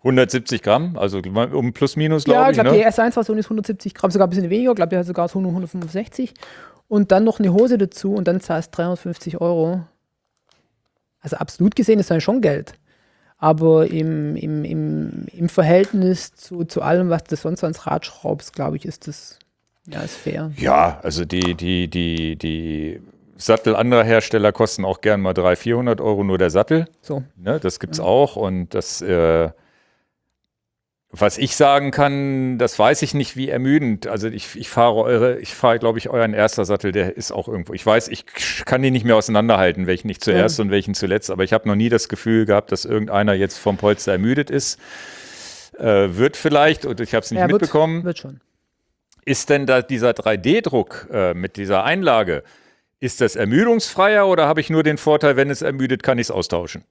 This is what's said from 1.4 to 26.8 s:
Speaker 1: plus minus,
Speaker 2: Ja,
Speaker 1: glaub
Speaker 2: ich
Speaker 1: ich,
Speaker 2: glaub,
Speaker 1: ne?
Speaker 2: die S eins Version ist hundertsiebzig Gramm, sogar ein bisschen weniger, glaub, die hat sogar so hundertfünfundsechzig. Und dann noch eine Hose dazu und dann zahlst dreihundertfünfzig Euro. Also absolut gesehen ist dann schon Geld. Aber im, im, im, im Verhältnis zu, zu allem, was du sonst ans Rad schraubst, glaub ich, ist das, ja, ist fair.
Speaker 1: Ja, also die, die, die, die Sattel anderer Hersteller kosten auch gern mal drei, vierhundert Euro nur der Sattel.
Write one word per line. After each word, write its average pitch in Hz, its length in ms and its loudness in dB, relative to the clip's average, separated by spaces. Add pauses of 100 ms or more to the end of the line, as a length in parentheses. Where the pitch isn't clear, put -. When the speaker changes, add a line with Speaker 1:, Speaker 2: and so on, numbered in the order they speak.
Speaker 1:
plus - 220 -2
minus, 156 300 0
Speaker 2:
Ja, - 80 4
Speaker 1:
glaub 247 120 6
Speaker 2:
ich 262 120 4
Speaker 1:
ich, 220 40 2
Speaker 2:
glaub, 170 120 4
Speaker 1:
ne? 214 60 6
Speaker 2:
die 214 40 4
S 220 160 2
eins 233 140 2
Version 220 240 -2
ist 214 120 -4
hundertsiebzig 208 440 -6
Gramm, - 180 -2
sogar 190 160 4
ein - 40 -4
bisschen 180 180 -2
weniger, 233 260 2
glaub, 170 140 0
die 185 80 0
hat 175 80 -2
sogar 175 240 -4
so 196 100 -6
hundertfünfundsechzig. 185 960 -6 (560)
Und 208 220 2
dann 190 120 6
noch 220 160 0
eine 190 140 2
Hose 240 260 4
dazu 196 340 -2
und 190 140 -2
dann 180 120 0
zahlst 165 380 -6
dreihundertfünfzig 170 640 -6
Euro. 170 400 0 (1400)
Also - 160 -8
absolut - 380 0
gesehen 220 240 2
ist 196 120 -2
dann 165 100 2
schon 240 200 0
Geld. 147 320 -2 (680)
Aber 160 480 4
im, 156 480 -4
im, 156 280 -6
im, 156 680 -6
im 170 180 -4
Verhältnis 185 840 2
zu, 170 320 -10
zu - 180 -6
allem, 175 260 0
was 165 140 -2
du - 120 -6
sonst 160 280 -6
ans 160 240 -8
Rad 151 180 -4
schraubst, - 480 -10
glaub 147 220 -6
ich, - 100 -12
ist - 220 -14
das, - 320 -18 (480)
ja, - 140 -12
ist - 160 -12
fair. - 400 -8
Speaker 1:
Ja, 73 440 2
also 80 240 -6
die, 87 300 -2
die, 90 320 -2
die, 82 480 -4
die 78 680 -8 (360)
Sattel 110 380 2
anderer 117 280 4
Hersteller 110 480 2
kosten 104 340 -2
auch 95 160 -4
gern 104 200 2
mal 92 120 -2
drei, 90 220 2
vierhundert 117 440 -2
Euro 101 240 -2
nur 95 140 0
der 90 140 2
Sattel. 160 360 2 (140)